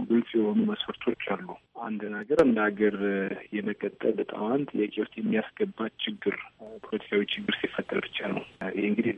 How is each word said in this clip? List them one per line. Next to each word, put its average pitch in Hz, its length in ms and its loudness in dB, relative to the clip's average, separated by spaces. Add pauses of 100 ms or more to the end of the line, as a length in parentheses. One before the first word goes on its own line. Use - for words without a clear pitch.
ግልጽ 113 280 4
የሆኑ 107 340 4
መስፈርቶች - 640 -2
አሉ። 92 180 -4 (340)
አንድ 110 200 -4 (100)
ነገር 107 300 0
እንደ 117 200 8
ሀገር 104 340 4 (560)
የመቀጠል 104 640 -2
በጣም - 280 -4 (240)
ጥያቄ - 280 -2
ውስጥ 107 200 -2
የሚያስገባ 110 640 -2 (200)
ችግር፣ 101 360 -2 (460)
ፖለቲካዊ 104 460 0
ችግር - 280 -4
ሲፈጠር - 460 -4
ብቻ - 260 -6
ነው። - 160 -2 (280)
ይህ 101 140 -2
እንግዲህ 110 320 2